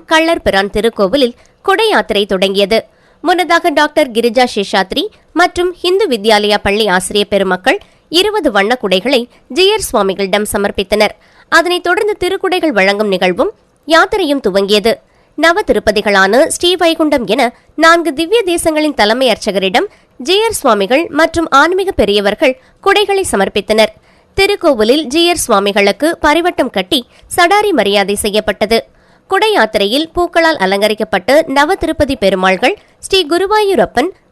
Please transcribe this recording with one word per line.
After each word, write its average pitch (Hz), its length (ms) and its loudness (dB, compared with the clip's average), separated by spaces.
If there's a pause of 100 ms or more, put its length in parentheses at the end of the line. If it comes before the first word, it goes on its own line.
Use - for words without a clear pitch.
கள்ளர் 330 400 0
பிரான் 196 300 -2
திருக்கோவிலில் 226 600 -2 (280)
குடை 415 240 0
யாத்திரை 214 360 0
தொடங்கியது. 196 540 0 (440)
முன்னதாக 339 460 0 (100)
டாக்டர் 302 340 0
கிரிஜா 233 380 2
சேஷாத்ரி 196 500 -4 (340)
மற்றும் 349 400 0
ஹிந்து 381 320 -2
வித்யாலயா 208 540 0
பள்ளி 214 280 0
ஆசிரியர் 196 440 -2
பெருமக்கள் 196 460 0 (320)
இருபது 392 400 0
வண்ண 202 240 2
குடைகளை 226 440 -2 (360)
ஜி 359 160 2
ஆர் 427 160 -2
சுவாமிகளிடம் 196 640 -2
சமர்ப்பித்தனர். 202 640 -2 (380)
அதனைத் 349 360 0
தொடர்ந்து 415 320 0
திருக்குடைகள் 359 580 -2
வழங்கும் 202 360 2
நிகழ்வும் 185 380 0 (360)
யாத்திரையும் 320 580 0
துவங்கியது. 202 480 0 (440)
நவ 339 240 0
திருப்பதிகளான 202 840 0
ஸ்ரீவைகுண்டம் 330 800 0
என 220 160 0 (340)
நான்கு 330 380 2
திவ்ய 330 320 0
தேசங்களின் 311 540 -2
தலைமை 233 300 2
அர்ச்சகரிடம் 196 580 -2 (320)
ஜி 311 240 -2
ஆர் 453 160 -2
சுவாமிகள் 226 500 0
மற்றும் 320 400 -2
ஆன்மீக 339 420 2
பெரியவர்கள் 208 640 0 (280)
குடைகளை 392 440 2
சமர்ப்பித்தனர். 214 640 0 (460)
திருக்கோவிலில் 311 680 2
ஜி 285 240 0
ஆர் 339 140 -2
சுவாமிகளுக்கு 202 680 0 (120)
பரிவட்டம் 330 540 0
கட்டி 190 240 -2 (320)
சடாரி 403 400 2
மரியாதை 202 440 0
செய்யப்பட்டது. 208 640 -2 (500)
குடை 392 220 0
யாத்திரையில் 220 600 0
பூக்களால் 339 480 0
அலங்கரிக்கப்பட்டு 202 760 0 (120)
நவ 285 280 0
திருப்பதி 302 400 -2
பெருமாள்கள், 190 600 0 (240)
ஸ்ரீ - 260 -2
குருவாயூரப்பன் 370 840 0 (220)